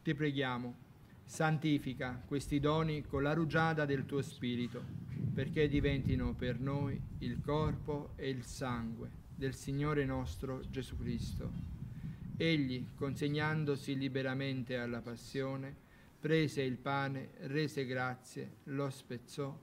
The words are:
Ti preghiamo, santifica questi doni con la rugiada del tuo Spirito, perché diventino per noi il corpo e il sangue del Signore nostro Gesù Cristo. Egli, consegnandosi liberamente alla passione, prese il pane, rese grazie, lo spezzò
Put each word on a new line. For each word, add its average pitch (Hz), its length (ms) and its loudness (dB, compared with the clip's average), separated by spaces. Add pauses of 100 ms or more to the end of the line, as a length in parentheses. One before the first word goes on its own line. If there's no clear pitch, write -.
Ti 160 140 0
preghiamo, 131 600 0 (480)
santifica 139 1000 2
questi 143 360 2
doni 156 420 4
con 139 220 0
la 147 80 6
rugiada 160 520 4
del 139 220 2
tuo 139 160 0
Spirito, 123 580 -2 (540)
perché 151 320 4
diventino 135 680 4
per 123 260 -2
noi 139 400 0 (180)
il 120 220 -2
corpo 147 720 0
e - 140 -4
il 127 160 -2
sangue 120 680 -4 (240)
del 135 200 -2
Signore 143 500 0
nostro 131 680 -2
Gesù 131 280 -6
Cristo. 120 520 -2 (880)
Egli, 139 580 2
consegnandosi 143 1040 0
liberamente 131 800 0
alla 120 240 -2
passione, 135 760 -4 (460)
prese 156 420 4
il 127 140 2
pane, 139 540 0 (100)
rese 143 460 0
grazie, 127 800 -4
lo 139 220 0
spezzò 135 640 -6 (100)